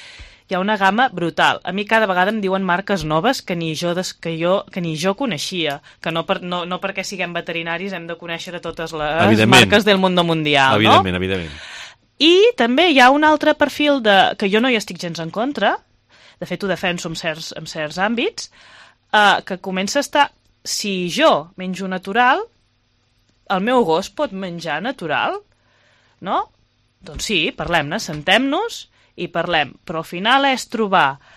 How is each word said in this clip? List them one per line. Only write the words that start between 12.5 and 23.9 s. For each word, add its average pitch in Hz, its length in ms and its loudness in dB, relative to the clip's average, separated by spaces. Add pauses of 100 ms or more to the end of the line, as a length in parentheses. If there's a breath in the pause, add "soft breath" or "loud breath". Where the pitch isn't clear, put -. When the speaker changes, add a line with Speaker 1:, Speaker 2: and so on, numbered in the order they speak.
Speaker 1:
també 262 340 2
hi 269 100 4
ha 247 100 10
un 294 140 4
altre 302 300 4
perfil 294 480 0
de, 196 360 4
que 196 120 -2
jo 214 100 4
no 262 80 2
hi 247 80 2
estic 196 240 -6
gens 170 180 -8
en 165 120 -8
contra, 285 480 -2 (600 soft breath)
de 180 80 -10
fet 180 160 -8
ho 202 60 -4
defenso 175 400 -4
en 160 80 -8
certs, 160 400 -8
en 160 100 -12
certs 156 320 -8
àmbits, 233 520 -2 (600 loud breath)
eh, 202 340 4
que 180 120 -8
comença 190 400 -4
a - 20 4
estar... 285 300 2 (340)
Si 185 460 -4
jo 180 460 2
menjo 185 320 -8
natural, 233 520 0 (1120)
el 190 100 0
meu 240 240 2
gos 165 260 0